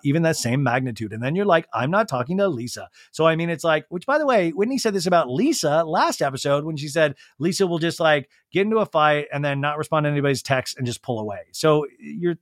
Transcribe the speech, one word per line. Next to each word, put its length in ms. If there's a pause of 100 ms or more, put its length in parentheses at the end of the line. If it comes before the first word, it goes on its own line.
even 180
that 140
same 260
magnitude. 500
And 100
then 120
you're 120
like, 280
'I'm 160
not 180
talking 300
to 100
Lisa.'" 400 (220)
So, 160
I 80
mean, 160
it's 140
like, 240
which, 180
by 120
the 80
way, 240
Whitney 280
said 160
this 120
about 240
Lisa 540
last 380
episode 420
when 120
she 120
said, 280 (220)
"Lisa 280
will 120
just, 200
like, 300 (240)
get 100
into 160
a 80
fight 460
and 120
then 160
not 180
respond 260
to 60
anybody's 320
text 340
and 100
just 160
pull 160
away." 220 (120)
So 340 (120)
you're 440